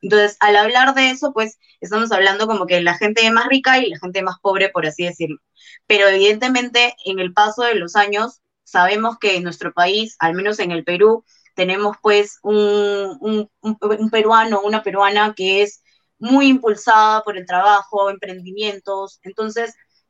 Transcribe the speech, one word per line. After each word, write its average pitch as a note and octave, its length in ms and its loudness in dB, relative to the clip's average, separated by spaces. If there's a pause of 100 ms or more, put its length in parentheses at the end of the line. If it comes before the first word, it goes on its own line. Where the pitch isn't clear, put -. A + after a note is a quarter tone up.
Entonces, G#3 400 2
al G#3 160 4
hablar B3 380 2
de C4 160 2
eso, C4+ 220 -4
pues, A3 260 -6 (220)
estamos G#3+ 320 -4
hablando G3 340 2
como G3+ 200 -2
que F3+ 140 0
la E3+ 140 0
gente A3 360 0
más A3+ 160 0
rica C4 320 2
y B3 100 -2
la D#3+ 100 -10
gente F#3 240 -8
más F#3 180 -6
pobre, G3 300 0
por E3 160 -4
así D#3 180 -6
decirlo. D#3+ 340 -8 (480)
Pero, G3+ 220 4
evidentemente, A#3+ 960 0
en F#3+ 140 -6
el F#3 140 -6
paso G#3+ 300 0
de A#3+ 120 0
los E3+ 200 -4
años, G#3 460 -2 (240)
sabemos G#3 540 0
que G3+ 180 0
en F3 60 -4
nuestro E3+ 300 -8
país, G3+ 460 -2
al E3 160 0
menos G#3 240 -4
en F3 140 -4
el E3+ 120 -6
Perú, G#3 400 2 (300)
tenemos, F#3+ 480 -2
pues, G#3 400 2
un, G3+ 760 0
un, G#3+ 300 -4 (100)
un, G#3+ 200 -6
un G#3+ 300 -2
peruano, A3 520 2
una G#3+ 200 -2
peruana G3+ 540 0
que F#3+ 260 0
es G3+ 200 -4 (360)
muy C4 280 2
impulsada G#3+ 760 2
por G#3 140 -8
el F#3 100 -14
trabajo, G3 640 0
emprendimientos. G3 1120 -10
Entonces, A3 520 -8 (360)